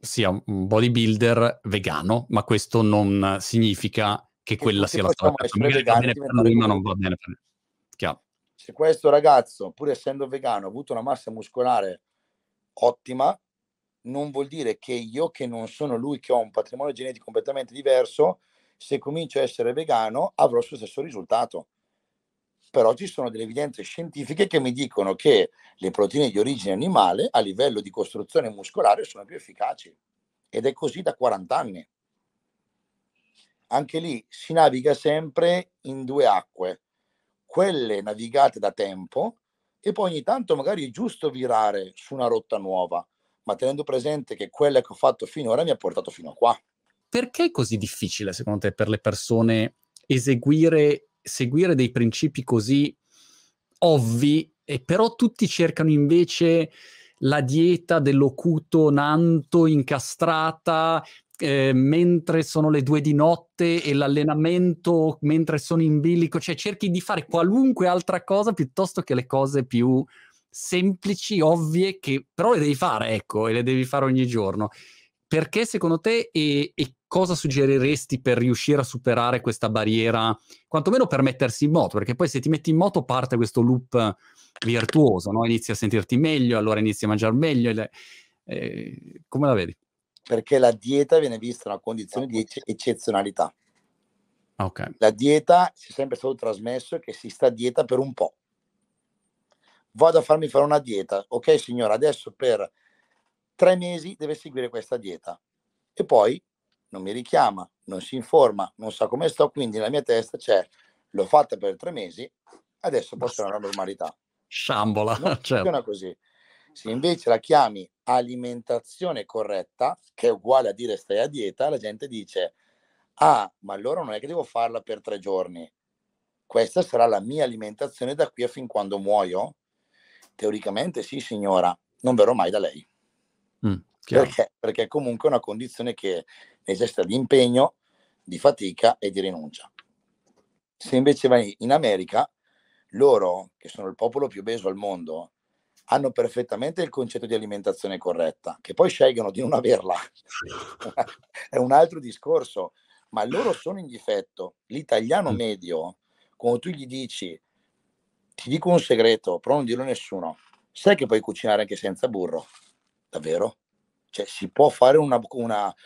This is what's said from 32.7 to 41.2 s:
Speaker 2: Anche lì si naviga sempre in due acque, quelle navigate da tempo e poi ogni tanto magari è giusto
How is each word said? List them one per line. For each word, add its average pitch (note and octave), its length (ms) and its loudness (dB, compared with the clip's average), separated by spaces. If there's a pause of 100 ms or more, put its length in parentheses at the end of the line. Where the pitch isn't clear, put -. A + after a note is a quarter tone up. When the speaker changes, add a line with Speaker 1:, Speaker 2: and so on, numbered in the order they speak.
Speaker 2:
Anche C#3 320 -2
lì C#3+ 280 -8
si - 240 -14
naviga C#3+ 420 4
sempre D#3+ 800 -2 (100)
in C3+ 220 -12
due C3 220 2
acque, F#2 560 -2 (640)
quelle C3 580 0
navigate A#2 560 0
da G2+ 140 0
tempo G2 640 -6 (420)
e G3+ 120 -4
poi F#3+ 180 -2
ogni D3+ 120 -8
tanto G3 340 -2
magari D3 300 -4
è B2 40 -10
giusto D#3+ 400 -6